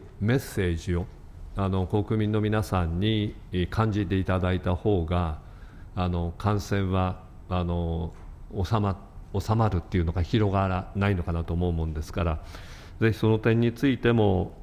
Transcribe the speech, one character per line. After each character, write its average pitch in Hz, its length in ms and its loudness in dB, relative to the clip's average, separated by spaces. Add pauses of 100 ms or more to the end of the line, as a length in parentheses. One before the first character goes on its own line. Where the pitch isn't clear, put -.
(200)
メ 110 140 2
ッ 139 40 4
セ 92 340 -2
ー 82 40 0
ジ 87 200 -2
を、 87 100 -2 (500)
あ 98 120 0
の、 92 180 0
国 107 340 0
民 107 120 2
の 107 80 2
皆 107 220 2
さ 92 220 0
ん 85 160 -2
に、 107 340 0 (180)
え、 90 140 2
感 110 260 0
じ 101 140 0
て 95 100 0
い 92 80 2
た 92 160 2
だ 92 120 2
い 90 80 0
た 92 160 0
方 95 300 2
が、 85 320 0 (580)
あ 90 120 0
の、 85 300 -2
感 101 220 0
染 98 320 0
は、 92 280 0 (280)
あ 90 160 0
の、 85 480 -2 (520)
収 110 160 0
ま-、 98 160 0 (420)
収 110 160 0
ま 113 140 4
る 90 100 2
っ - 20 0
て - 180 -2
い - 20 4
う 82 40 4
の 85 80 0
か、 87 100 0
広 104 300 2
が 98 140 4
ら 92 280 -2
な 101 160 2
い 98 40 4
の 85 80 0
か 85 100 -2
な 85 120 0
と 85 100 -4
思 90 140 2
う 87 40 2
も 82 140 0
ん 78 80 -4
で 76 80 -4
す - 100 -8
か 85 120 0
ら、 78 160 0 (600)
ぜ 113 120 4
ひ - 60 -4
そ 110 100 4
の 110 100 6
点 117 220 4
に 117 120 4
つ 143 160 0
い 123 100 2
て 120 140 4
も、 98 400 4 (100)